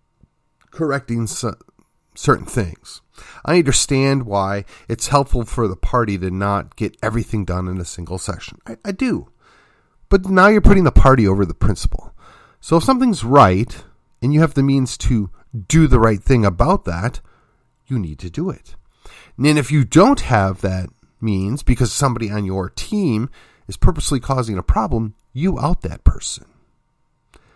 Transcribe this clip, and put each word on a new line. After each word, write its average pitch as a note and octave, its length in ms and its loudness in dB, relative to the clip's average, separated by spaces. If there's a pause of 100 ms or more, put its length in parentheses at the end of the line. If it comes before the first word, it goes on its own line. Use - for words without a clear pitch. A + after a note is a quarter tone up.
(720)
correcting C#3 560 -4
cer-, - 320 -8 (560)
certain - 320 -2
things. - 540 -8 (440)
I E3+ 140 2
understand C3+ 640 0
why G2+ 400 -4 (220)
it's A#2 220 -8
helpful C3+ 360 -4
for A#2 220 -6
the F#2+ 80 -6
party G#2+ 440 -4
to F#2 120 -8
not G2 460 -6
get G#2 260 -8
everything A2 420 -6
done F2+ 220 -6
in F#2 140 -8
a E2+ 40 -10
single F2 340 -12
session. - 480 -14
I, A#2 180 -16
I G3+ 80 -8
do. G#3 380 -6 (800)
But F#3+ 160 4
now F#3+ 200 6
you're G#3+ 140 6
putting F#3+ 240 8
the C#3+ 80 2
party C3 340 6
over G2 180 2
the D#2+ 80 -4
principle. - 600 -4 (460)
So - 180 0
if D#3+ 60 -4
something's B3 400 0
right, A2+ 600 4 (380)
and C3+ 100 0
you D3+ 80 4
have D#3+ 140 2
the C#3 80 0
means C3+ 360 0
to A2 320 -2 (360)
do D#3+ 200 4
the B2 140 6
right A2 220 2
thing A#2 240 2
about A#2+ 400 0
that, F2+ 340 -6 (680)
you C3 120 -6
need D#2 220 -8
to F2+ 100 -12
do E3+ 180 -8
it. - 260 -14 (640)
And D3+ 220 2
if C3+ 120 -2
you C#3+ 140 2
don't A#3+ 360 4
have G2 400 0
that F#2 280 -6 (320)
means G#2 420 -4
because B2 300 0
somebody A2+ 380 -2
on G#2 140 -4
your F#2+ 260 -6
team C#3+ 580 -4 (380)
is - 100 -14
purposely - 440 0
causing A#2 360 -4
a F2+ 60 -4
problem, B2 520 -2 (200)
you D#3 240 -4
out D3+ 240 -2
that - 220 -6
person. - 420 0 (1080)